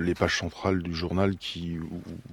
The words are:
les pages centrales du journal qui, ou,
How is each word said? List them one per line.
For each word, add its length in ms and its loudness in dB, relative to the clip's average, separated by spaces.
les 80 4
pages 260 4
centrales 440 0
du 100 -2
journal 460 2
qui, 400 -6
ou, 220 -6